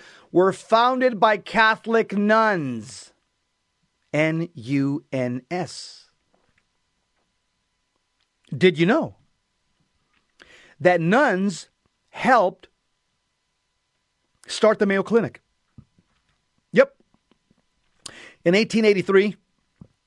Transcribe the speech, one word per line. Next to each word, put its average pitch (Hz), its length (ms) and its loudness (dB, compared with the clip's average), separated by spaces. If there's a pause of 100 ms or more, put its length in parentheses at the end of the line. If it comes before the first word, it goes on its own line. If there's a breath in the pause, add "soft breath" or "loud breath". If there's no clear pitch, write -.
(300 soft breath)
were 180 220 2
founded 247 680 0
by 214 200 2
Catholic 220 760 -2
nuns? 196 1000 -2 (960)
N 160 400 -2
U 139 580 -4
N 127 300 -6 (100)
S. - 600 -12 (2500)
Did 156 240 2
you 165 60 2
know 226 300 0 (1600 soft breath)
that 175 220 2
nuns 196 680 0 (400)
helped 202 580 0 (1800)
start 214 320 0
the 214 60 0
Mayo 196 180 0
Clinic? 190 380 -2 (1300)
Yep. 262 220 2 (1500 loud breath)
In 170 100 2
eighteen 220 300 0
eighty-three, 202 520 2 (720)